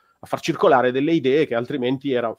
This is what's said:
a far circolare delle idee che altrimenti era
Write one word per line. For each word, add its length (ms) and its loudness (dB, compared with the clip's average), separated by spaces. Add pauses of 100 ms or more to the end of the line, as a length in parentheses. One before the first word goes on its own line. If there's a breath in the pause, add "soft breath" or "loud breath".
(180)
a 80 -20
far 140 -6
circolare 500 2
delle 220 0
idee 340 2
che 80 -4
altrimenti 580 -4
era 260 -2